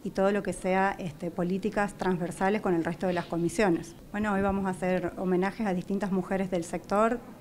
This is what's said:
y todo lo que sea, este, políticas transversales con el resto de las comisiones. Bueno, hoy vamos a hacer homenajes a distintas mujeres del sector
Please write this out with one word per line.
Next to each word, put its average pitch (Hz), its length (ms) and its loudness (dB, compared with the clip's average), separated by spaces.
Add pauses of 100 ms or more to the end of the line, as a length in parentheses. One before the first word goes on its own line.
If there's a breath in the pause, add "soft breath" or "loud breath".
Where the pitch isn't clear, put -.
y 196 60 -4
todo 196 240 2
lo 202 100 0
que 185 80 -2
sea, 190 480 2
este, 170 320 -6
políticas 196 640 -2
transversales 185 640 0
con 196 140 2
el 165 100 2
resto 170 240 -2
de 180 60 2
las 170 100 0
comisiones. 170 720 0 (160)
Bueno, 208 220 -2
hoy 196 80 2
vamos 196 240 2
a 185 60 0
hacer 180 440 0
homenajes 185 500 0
a 190 80 2
distintas 196 380 -2
mujeres 190 400 0
del 170 140 -2
sector 214 560 0 (200)